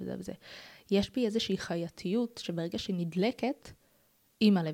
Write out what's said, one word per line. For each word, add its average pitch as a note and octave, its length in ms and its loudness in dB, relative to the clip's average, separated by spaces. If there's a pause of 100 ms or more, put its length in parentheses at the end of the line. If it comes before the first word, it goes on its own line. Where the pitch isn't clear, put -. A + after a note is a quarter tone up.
וזה - 180 -6
וזה. F#3 140 -10 (580)
יש G3 200 4
בי B3 160 0
איזושהי G#3+ 320 0
חייתיות F#3 840 -2
שברגע F3 340 -4
שהיא F#3+ 180 -4
נדלקת, F#3 720 -2 (720)
אימא'לה F#3+ 340 6